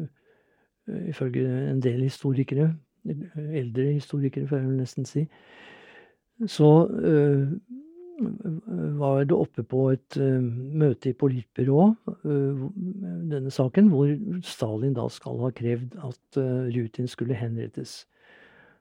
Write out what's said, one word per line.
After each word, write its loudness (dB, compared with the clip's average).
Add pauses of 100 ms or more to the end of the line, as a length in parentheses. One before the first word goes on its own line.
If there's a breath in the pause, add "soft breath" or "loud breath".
(880)
eh, -6
ifølge -2 (240)
en 0
del 2
historikere, 0 (360)
eldre -4
historikere, -4
får -2
jeg -2
vel 0
nesten -8
si, -2 (1200 loud breath)
så, 6 (320)
eh, 4 (1500)
var 2
det 4
oppe -2
på 2
et, -4
eh, 2
møte 0
i -4
politbyrået, 4 (280)
eh, 0 (720)
denne -4
saken, 6
hvor 4 (320)
Stalin -2
da -2
skal -8
ha -2
krevd -4
at, -8
eh, -2
Rutin -4
skulle -4
henrettes. -8 (760 soft breath)